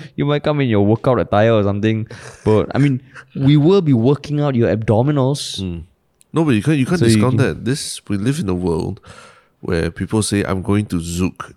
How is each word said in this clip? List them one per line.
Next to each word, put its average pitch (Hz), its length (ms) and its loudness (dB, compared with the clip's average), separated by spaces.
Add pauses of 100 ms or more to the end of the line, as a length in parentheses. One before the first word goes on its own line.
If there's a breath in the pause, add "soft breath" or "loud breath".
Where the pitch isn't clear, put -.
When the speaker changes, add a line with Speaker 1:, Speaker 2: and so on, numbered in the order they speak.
(160 loud breath)
Speaker 1:
you 147 100 -2
might 147 180 -2
come 147 180 -2
in 131 80 0
your 101 160 2
workout 113 340 2
attire 104 340 2
or 107 100 2
something. 107 440 -2 (360 loud breath)
But 104 320 2
I - 20 0
mean, 135 240 2 (340 loud breath)
we 139 220 4
will 185 240 4
be 151 120 2
working 143 480 0
out 143 140 -2
your 110 180 2
abdominals. 127 880 0
Speaker 2:
Mm. 85 220 -8 (500)
No, 160 100 0
but 151 80 2
you 107 120 2
can't, 151 140 2
you 131 80 0
can't 170 140 -2
Speaker 1:
So 120 60 2
you 113 100 4
Speaker 2:
discount 117 220 2
Speaker 1:
can 127 100 2
Speaker 2:
that. 80 180 -6
This, - 420 -6
we 104 100 -4
live 131 220 -2
in 101 100 -4
a 92 60 -2
world 87 440 -4 (640 loud breath)
where 85 300 -4
people 104 320 -4
say, 101 200 -2
"I'm 92 180 -4
going 101 260 -2
to 90 100 -4
Zouk," 85 600 -6